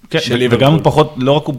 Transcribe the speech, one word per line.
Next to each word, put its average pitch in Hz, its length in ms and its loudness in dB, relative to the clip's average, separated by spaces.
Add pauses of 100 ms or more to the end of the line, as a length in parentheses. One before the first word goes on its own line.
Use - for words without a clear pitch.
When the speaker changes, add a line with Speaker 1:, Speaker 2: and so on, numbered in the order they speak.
(100)
Speaker 1:
כן, 160 100 -2
Speaker 2:
של 120 140 -4
Speaker 1:
ו-, - 40 0
Speaker 2:
ליברפול. 123 260 2
Speaker 1:
וגם 143 80 4
הוא 160 100 2
פחות, 151 340 0
לא 127 160 0
רק 151 120 0
הוא, 156 140 -8